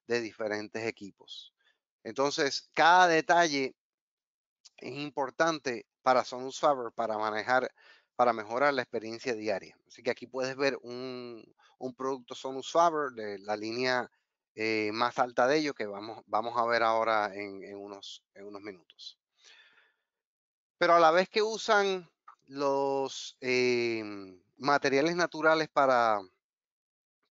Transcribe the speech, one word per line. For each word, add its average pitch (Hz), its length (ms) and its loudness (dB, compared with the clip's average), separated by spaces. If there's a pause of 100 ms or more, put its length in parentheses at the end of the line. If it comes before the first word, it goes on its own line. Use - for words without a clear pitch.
de 120 160 -2
diferentes 107 640 -6
equipos. - 640 -12 (500)
Entonces, 139 720 -2
cada 175 340 6
detalle 160 680 2 (1000)
es 123 180 -12
importante 143 920 -4 (160)
para 127 220 4
Sonus 131 360 -10
Faber 131 320 0
para 110 260 -2
manejar, 107 500 0 (460)
para 120 180 4
mejorar 117 420 0
la 131 80 0
experiencia 113 520 -6
diaria. 101 420 -6 (120)
Así - 160 -20
que 123 60 0
aquí 120 180 -8
puedes 131 260 -6
ver 135 280 0
un, 123 760 -12 (220)
un 127 180 -10
producto 131 400 -6
Sonus 131 340 -10
Faber 160 400 2
de 107 300 -10
la 104 160 -4
línea, 120 520 -2 (460)
eh, 110 380 -2
más 120 260 -2
alta 123 300 2
de 143 80 2
ellos 151 180 -2
que 110 120 -8
vamos, 107 400 -12
vamos 113 300 -2
a 120 80 2
ver 117 200 2
ahora 110 500 2
en, 98 300 -12
en 101 120 -14
unos, 101 480 -16 (100)
en 101 120 -18
unos 104 160 -16
minutos. - 560 -18 (1600)
Pero 170 160 6
a 170 60 8
la 160 100 10
vez 180 180 4
que 220 140 0
usan 202 640 0 (380)
los, 139 920 -2
eh, 123 640 0 (520)
materiales 143 600 2
naturales 160 520 2
para, 120 520 4 (1120)